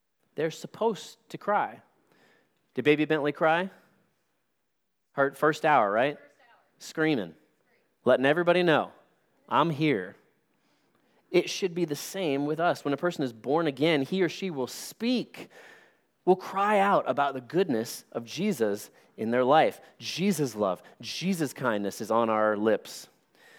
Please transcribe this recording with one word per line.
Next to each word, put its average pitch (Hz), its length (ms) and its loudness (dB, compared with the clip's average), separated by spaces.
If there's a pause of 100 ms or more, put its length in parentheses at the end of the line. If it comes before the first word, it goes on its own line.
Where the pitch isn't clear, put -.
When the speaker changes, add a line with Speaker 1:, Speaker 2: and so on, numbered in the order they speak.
(360)
Speaker 1:
They're 156 160 -4
supposed - 640 -6 (120)
to 160 80 -14
cry. 131 440 -2 (920)
Did 123 100 -2
baby 147 200 4
Bentley 147 260 0
cry? 170 380 0 (1400)
Her 139 180 0
first 151 340 0
hour, 123 260 4
right? 135 240 0
Speaker 2:
First - 80 -20
hour. - 380 -20 (180)
Speaker 1:
Screaming, 139 540 -2 (720)
letting 123 220 4
everybody 170 340 4
know, 135 300 4 (580)
"I'm 147 220 2
here." 131 440 -2 (1160)
It 175 180 2
should 180 240 -4
be 175 120 -2
the 147 100 -4
same 147 500 -4
with 151 140 -4
us. 165 260 -2
When 143 80 0
a 135 40 -4
person 170 260 -2
is 120 100 -4
born 143 340 -2
again, 143 360 2
he 185 180 -2
or 170 80 2
she 190 220 -8
will 131 160 -6
speak, - 840 -6 (760)
will 180 120 6
cry 202 440 0
out 196 280 4
about 135 260 0
the 127 80 -8
goodness 123 680 -2
of 117 120 -6
Jesus 113 680 -2 (260)
in 110 140 -4
their 127 120 2
life. 131 380 4 (160)
Jesus' 147 580 -2
love, 98 280 -2 (180)
Jesus' 160 500 -4
kindness 104 480 -4
is 110 120 -4
on 113 180 2
our 107 260 2
lips. 104 520 -2 (520)